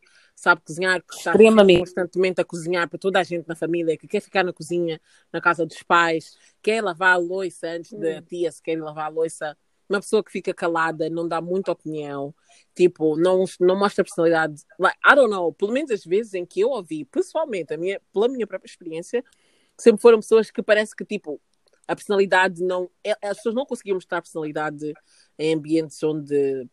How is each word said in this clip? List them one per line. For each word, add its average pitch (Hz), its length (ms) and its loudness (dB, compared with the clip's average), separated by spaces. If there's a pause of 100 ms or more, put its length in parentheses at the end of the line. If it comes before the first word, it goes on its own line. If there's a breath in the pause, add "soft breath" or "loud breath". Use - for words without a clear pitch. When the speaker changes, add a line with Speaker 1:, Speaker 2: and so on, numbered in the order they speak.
(360)
Speaker 1:
sabe 175 300 2
cozinhar, 180 380 -2
que - 120 -20
está - 160 -6
Speaker 2:
Extremamente. 202 480 8
Speaker 1:
constantemente 180 600 -2
a 170 60 0
cozinhar 170 420 -4
para 165 100 -14
toda 190 220 0
a 175 40 0
gente 165 220 -6
na 165 120 -10
família, 160 400 -2
que 151 100 -20
quer 202 140 -4
ficar - 200 -4
na 180 120 -2
cozinha, 170 480 -6 (320)
na 165 80 -6
casa 170 240 0
dos - 180 -16
pais, 170 540 0 (240)
quer 220 200 -2
lavar 185 340 2
a - 20 2
louça 175 500 -6
antes 170 240 -10
da 208 160 -6 (120)
Speaker 3:
Hum. - 20 -20
Speaker 1:
tia 170 280 -4
se - 140 -16
quer 160 180 -4
lavar 156 260 -10
a - 20 -6
louça. 160 480 -6 (320)
Uma 196 100 0
pessoa 208 240 0
que - 80 -14
fica 185 220 -6
calada, 160 560 -2
não 170 180 -4
dá 165 140 -4
muita 180 320 -4
opinião, 147 600 -8 (400)
tipo, 156 440 2
não, 185 260 2 (160)
não 185 180 4
mostra 202 240 0
personalidade. 160 640 0 (160)
Like, 180 260 0
I 233 100 8
don't 262 140 6
know, 180 220 -2
pelo 202 220 -4
menos 277 180 0
as 202 140 -6
vezes 196 280 -2
em 180 120 -6
que 175 160 -4
eu 233 80 2
ouvi, 165 340 -6
pessoalmente, 302 680 -4
a 151 40 -6
minha, 180 220 -4 (140)
pela 220 160 2
minha 247 180 -4
própria 190 220 -14
experiência, 170 520 -8 (560)
sempre 220 240 4
foram 226 180 8
pessoas 220 300 2
que - 140 -10
parece 214 320 0
que, - 80 -14
tipo, 170 380 -10 (440)
a 165 100 -4
personalidade 190 680 0
não, 180 260 -4 (140)
é, 208 80 -4 (160)
as 202 100 -6
pessoas 226 180 -4
não 269 100 -4
conseguiam 196 300 -6
mostrar 175 260 -6
personalidade 151 720 -8 (440)
em 156 180 0
ambientes 156 460 -2
onde, 143 720 -2